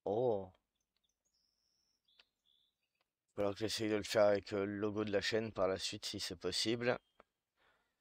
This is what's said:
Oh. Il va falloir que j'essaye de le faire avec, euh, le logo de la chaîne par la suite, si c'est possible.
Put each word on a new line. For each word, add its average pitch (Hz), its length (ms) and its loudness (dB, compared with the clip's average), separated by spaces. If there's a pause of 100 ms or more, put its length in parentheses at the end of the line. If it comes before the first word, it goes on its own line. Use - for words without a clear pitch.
Oh. 101 480 0 (1700)
Il - 1080 -20
va - 80 -20
falloir 101 180 0
que - 60 -8
j'essaye 107 280 -2
de 107 60 2
le 101 80 0
faire 107 220 4
avec, 101 280 4
euh, 98 120 0
le 101 120 -4
logo 107 260 -2
de 107 80 -2
la 98 100 2
chaîne 110 300 0
par 95 160 0
la 95 120 0
suite, - 260 -8
si 101 140 -6
c'est - 160 -6
possible. 120 640 0 (1000)